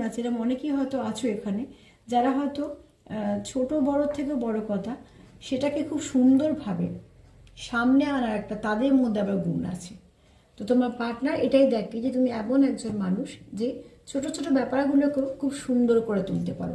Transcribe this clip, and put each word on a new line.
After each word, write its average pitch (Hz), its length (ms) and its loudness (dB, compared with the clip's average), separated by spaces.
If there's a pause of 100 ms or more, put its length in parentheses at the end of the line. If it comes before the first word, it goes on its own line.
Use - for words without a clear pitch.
আছে, - 140 -6
এরকম 240 240 -2
অনেকেই 262 320 -2
হয়তো 262 200 -2 (120)
আছো 226 160 -4 (100)
এখানে 214 280 -4 (440)
যারা 240 300 4
হয়তো, 285 320 -2
আহ, - 680 -6 (120)
ছোট 254 200 -2 (200)
বড় 285 140 2 (120)
থেকে 294 180 -4 (120)
বড় 220 120 -2 (140)
কথা, 202 220 -4 (540)
সেটাকে 285 320 -2 (100)
খুব 294 100 -4 (120)
সুন্দরভাবে 254 760 4 (840)
সামনে 254 340 4 (120)
আনার 233 260 0
একটা 208 140 -8 (100)
তাদের 226 260 2 (100)
মধ্যে 208 220 2
আবার 196 220 0
গুণ - 160 -2 (120)
আছে। - 200 -12 (640)
তো - 120 -14
তোমার 247 300 4
পার্টনার 240 460 -2
এটাই 269 200 6 (100)
দেখে 214 300 -4
যে 262 100 0
তুমি 254 140 2 (120)
এমন 247 180 2 (100)
একজন 214 240 -6 (100)
মানুষ 196 240 -2 (320)
যে 233 80 -2 (400)
ছোট 277 160 -4 (120)
ছোট 285 100 -6 (120)
ব্যাপারগুলোকেও 277 680 2 (160)
খুব 277 100 0 (140)
সুন্দর 240 320 4 (100)
করে 196 220 0
তুলতে 175 300 -4
পারো, 170 160 -6